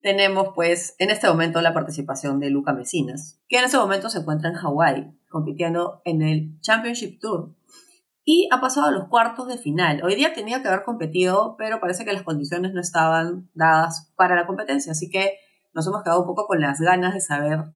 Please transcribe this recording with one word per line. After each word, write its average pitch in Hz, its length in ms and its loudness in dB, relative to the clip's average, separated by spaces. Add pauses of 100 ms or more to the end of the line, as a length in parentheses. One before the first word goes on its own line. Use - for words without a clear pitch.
Tenemos, 196 540 2
pues, 170 440 0
en 190 100 0
este - 200 2
momento 165 340 2
la 165 100 4
participación 139 640 -4
de 143 120 0
Luca 139 240 0
Mesinas, 127 720 -6
que 240 80 0
en 247 80 4
este 262 140 2
momento 196 320 0
se 220 80 -4
encuentra 151 320 -2
en 175 40 -6
Hawái, 156 640 0 (120)
compitiendo 165 760 -4
en 160 160 0
el 156 400 -2
Championship 226 600 -4
Tour, 196 360 -6 (640)
y 339 300 4
ha 247 80 2
pasado 285 280 2
a - 20 4
los - 180 -2
cuartos - 400 2
de 247 80 -8
final. 175 480 0
Hoy 185 100 2
día 302 200 2
tenía 226 260 -6
que 262 80 -4
haber 190 160 0
competido, 185 720 0
pero 220 240 -4
parece 180 240 -4
que 208 80 -4
las 185 100 -6
condiciones 165 520 -4
no 180 80 -4
estaban 165 720 0
dadas 160 600 2
para 180 200 4
la 175 120 2
competencia, 175 460 -4
así 165 160 -6
que 196 300 -2 (340)
nos 160 140 -4
hemos 196 160 -4
quedado 170 180 2
un 170 60 0
poco 180 200 -4
con 175 140 0
las 143 200 0
ganas 180 340 2
de 185 80 -4
saber 147 380 -2 (160)